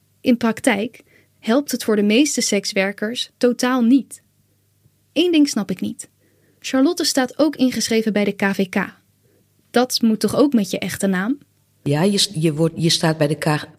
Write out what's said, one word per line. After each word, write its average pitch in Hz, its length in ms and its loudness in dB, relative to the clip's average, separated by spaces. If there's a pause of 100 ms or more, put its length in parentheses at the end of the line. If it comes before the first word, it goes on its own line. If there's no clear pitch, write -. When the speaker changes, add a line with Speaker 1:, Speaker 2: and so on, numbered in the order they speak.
(220)
Speaker 1:
in 240 160 2
praktijk 220 680 -2 (360)
helpt 277 320 0
het 240 120 -6
voor 214 120 0
de 202 80 2
meeste 233 380 2
sekswerkers 202 960 -4
totaal 247 440 0
niet. 233 400 2 (920)
Eén 359 180 0
ding 294 180 4
snap 202 220 -6
ik 185 100 -6
niet. - 280 -10 (500)
Charlotte 294 440 0
staat 254 360 -2
ook 302 160 2
ingeschreven 226 580 0
bij 208 100 0
de 202 80 0
K 196 120 -4
V 196 260 0
K. - 260 -4 (760)
Dat 247 300 0
moet 220 180 2
toch 208 160 -2
ook 285 180 4
met 208 160 0
je - 100 -6
echte - 280 -4
naam? 196 300 -2 (500)
Speaker 2:
Ja, 147 160 0
je 202 140 2
s-, - 160 0
je 156 200 0
wordt, 160 240 0
je 160 120 2
staat 160 280 0
bij 151 100 2
de 151 80 -2
K 151 320 -4 (100)